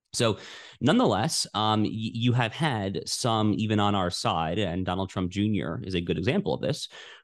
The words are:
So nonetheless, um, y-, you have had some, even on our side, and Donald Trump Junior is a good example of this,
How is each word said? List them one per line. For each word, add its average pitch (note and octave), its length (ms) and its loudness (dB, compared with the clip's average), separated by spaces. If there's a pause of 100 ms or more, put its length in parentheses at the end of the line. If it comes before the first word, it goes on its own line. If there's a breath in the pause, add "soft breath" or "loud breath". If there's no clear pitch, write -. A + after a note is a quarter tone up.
(120)
So A2 260 2 (420 loud breath)
nonetheless, D3+ 640 2 (100)
um, G#2+ 280 2
y-, G#2 100 2
you A2+ 420 0
have A#2 180 2
had G#2+ 560 -2
some, G#2+ 480 2
even G#2+ 240 2
on G2+ 160 4
our F2+ 140 2
side, F2 500 0
and F#2 260 -2
Donald F#2+ 240 -2
Trump F2+ 220 -2
Junior G2 500 0
is F#2+ 120 -8
a F2 60 2
good F2 180 -2
example G#2 360 0
of B1+ 60 -6
this, - 260 -4 (380 loud breath)